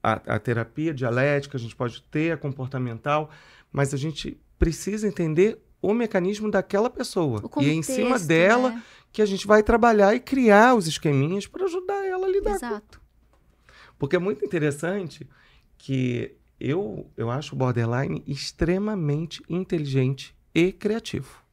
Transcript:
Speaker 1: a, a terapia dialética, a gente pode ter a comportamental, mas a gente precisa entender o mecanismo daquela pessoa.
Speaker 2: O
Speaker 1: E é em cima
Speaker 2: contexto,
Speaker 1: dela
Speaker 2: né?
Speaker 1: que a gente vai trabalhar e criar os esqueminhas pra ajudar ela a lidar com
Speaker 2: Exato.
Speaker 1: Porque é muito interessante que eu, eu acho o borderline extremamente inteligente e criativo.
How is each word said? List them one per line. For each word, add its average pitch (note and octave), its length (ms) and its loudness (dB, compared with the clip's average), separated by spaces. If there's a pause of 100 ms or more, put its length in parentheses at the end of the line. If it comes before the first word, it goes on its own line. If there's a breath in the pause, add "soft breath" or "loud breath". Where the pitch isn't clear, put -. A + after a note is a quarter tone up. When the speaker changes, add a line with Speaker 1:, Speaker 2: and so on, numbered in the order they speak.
Speaker 1:
a, A2 320 -2
a G#2+ 40 -2
terapia B2 540 -4
dialética, C3+ 640 -2
a - 20 -6
gente A2+ 160 -12
pode A#2+ 280 -8
ter D#3+ 280 -4
a D#3+ 60 -4
comportamental, C3 920 -4 (420 loud breath)
mas C#3 220 -2
a C#3 40 -4
gente D3 420 -8 (180)
precisa G3+ 500 -2
entender F3 520 2 (220)
o F#3+ 120 0
mecanismo G#3+ 560 -2
daquela G3+ 400 0
pessoa. D#3 500 -2 (160)
Speaker 2:
O C#4+ 60 0
Speaker 1:
E C#3 80 4
é D#3 40 2
em D#3+ 100 -2
cima B3+ 260 0
Speaker 2:
contexto, G#3+ 180 0
Speaker 1:
dela G3+ 440 4
Speaker 2:
né? A#3 120 -12 (280 loud breath)
Speaker 1:
que A3 100 -2
a G#3+ 40 6
gente G3 220 -4
vai G#3+ 160 8
trabalhar A3 520 6
e B3 40 -4
criar A#3+ 560 8
os F3+ 120 2
esqueminhas D3+ 600 0
pra F4+ 180 -4
ajudar F#4+ 400 -4
ela F#4 200 -4
a F#4+ 40 0
lidar G4+ 220 0
com G4 40 -2 (100)
Speaker 2:
Exato. G#3+ 360 -8 (1000 soft breath)
Speaker 1:
Porque C#3+ 160 -2
é F3 40 2
muito F#3+ 260 -2
interessante E3 840 -4 (500 soft breath)
que B2 580 -4 (240)
eu, F#3+ 480 -6 (100)
eu A2+ 140 -6
acho C#3 240 -8
o - 20 -8
borderline B2 680 -2
extremamente E3 1200 -4
inteligente C#3 840 -2 (180)
e F3+ 180 2
criativo. - 720 -6 (120)